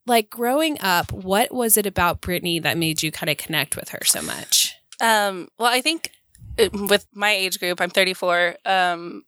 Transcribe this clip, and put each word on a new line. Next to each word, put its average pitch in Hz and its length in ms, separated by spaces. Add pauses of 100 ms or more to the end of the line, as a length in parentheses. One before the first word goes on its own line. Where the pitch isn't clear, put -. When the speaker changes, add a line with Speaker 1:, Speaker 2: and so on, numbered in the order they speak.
Speaker 1:
like, 233 240
growing 285 520
up, 180 300
what 196 420
was 233 240
it 208 80
about 180 360
Britney 170 400
that 147 160
made 160 260
you 156 80
kinda 156 240
connect - 400
with - 140
her - 160
so - 160
much? - 540 (260)
Speaker 2:
Um, 202 460 (100)
well, 240 140
I 247 100
think 320 300 (460)
it, 196 160
with 202 400
my 202 180
age 190 280
group, 180 200
I'm 175 100
thirty-four, 175 760
um, 180 640